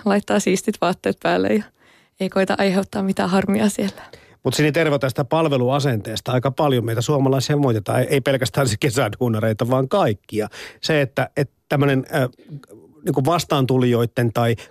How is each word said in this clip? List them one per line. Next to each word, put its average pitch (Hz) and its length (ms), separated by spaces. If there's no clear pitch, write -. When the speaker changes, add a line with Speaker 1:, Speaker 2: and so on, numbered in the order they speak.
Speaker 1:
laittaa 208 360
siistit 196 400
vaatteet 185 420
päälle 180 260
ja 214 140
ei 190 80
koita 190 300
aiheuttaa 196 440
mitään 190 280
harmia 196 380
siellä. 202 340
Speaker 2:
Mut 127 100
Sini 151 180
Tervo, 156 260
tästä 135 260
palveluasenteesta 131 1080
aika 127 180
paljon 127 340
meitä 113 160
suomalaisia 135 560
moititaan, 117 440
ei, 131 100
ei 143 100
pelkästään 131 480
se 107 120
kesäduunareita, 113 920
vaan 135 180
kaikkia. 110 600
Se, 156 200
että, 127 360
että - 180
tämmönen, 139 460
äh, 131 140
niinku 151 200
vastaantulijoitten 127 1080
tai 117 240